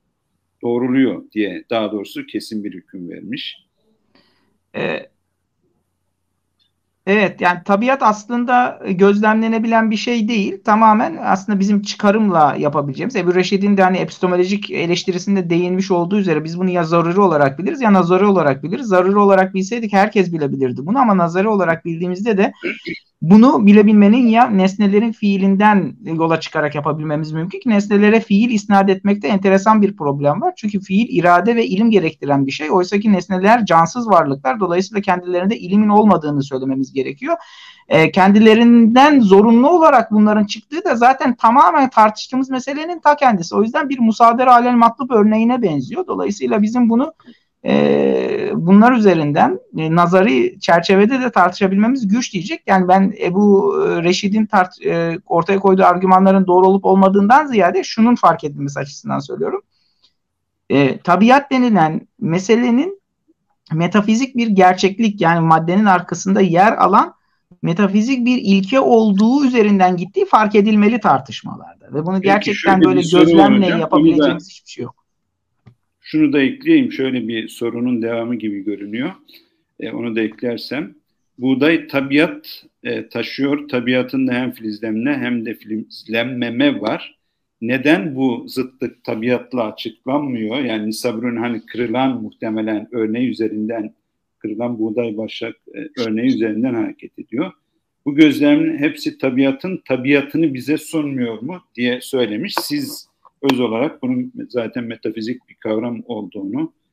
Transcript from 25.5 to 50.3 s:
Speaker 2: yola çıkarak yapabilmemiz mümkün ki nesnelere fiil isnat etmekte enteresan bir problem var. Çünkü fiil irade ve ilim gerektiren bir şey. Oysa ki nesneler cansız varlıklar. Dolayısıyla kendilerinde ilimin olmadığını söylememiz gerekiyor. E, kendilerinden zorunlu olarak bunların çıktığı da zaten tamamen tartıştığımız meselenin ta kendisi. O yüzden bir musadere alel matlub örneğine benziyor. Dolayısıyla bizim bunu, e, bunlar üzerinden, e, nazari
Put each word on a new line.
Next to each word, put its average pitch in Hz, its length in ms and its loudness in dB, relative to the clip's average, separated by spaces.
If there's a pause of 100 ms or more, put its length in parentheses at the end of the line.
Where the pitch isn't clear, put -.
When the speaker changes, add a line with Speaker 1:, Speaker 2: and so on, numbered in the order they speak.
Speaker 2:
yola 160 360 -2
çıkarak 151 340 -4
yapabilmemiz 156 580 -6
mümkün 180 280 -8
ki - 80 -6
nesnelere 208 520 2
fiil 208 300 0
isnat 196 400 2
etmekte 202 380 -2
enteresan 202 540 2
bir 196 140 0
problem 143 440 -2
var. 359 160 -2
Çünkü 208 240 -6
fiil 190 380 -2
irade 175 380 2
ve 220 100 0
ilim 220 240 0
gerektiren 143 560 0
bir 139 60 -4
şey. 151 180 -8
Oysa 185 300 0
ki 214 120 2
nesneler 190 540 0
cansız 170 420 2
varlıklar. 165 520 0
Dolayısıyla 190 400 -2
kendilerinde 180 580 -2
ilimin 202 300 0
olmadığını 165 540 2
söylememiz 135 500 -6
gerekiyor. 139 440 -6 (520)
E, 156 240 2
kendilerinden 233 1080 6
zorunlu 226 500 6
olarak 311 420 4
bunların 214 320 2
çıktığı 226 400 -8
da 285 120 -2
zaten 254 380 2
tamamen 277 560 4
tartıştığımız 254 600 0
meselenin 294 500 -8
ta 294 160 4
kendisi. 214 400 0
O 202 60 2
yüzden 269 260 -4
bir 262 100 -6
musadere 233 520 4
alel 247 240 4
matlub 240 360 2
örneğine 226 520 2
benziyor. 202 440 -4
Dolayısıyla 214 560 -2
bizim 226 280 0
bunu, 269 240 0 (500)
e, 71 880 0
bunlar 196 380 6
üzerinden, 190 640 2 (200)
e, 160 160 -2
nazari 185 640 2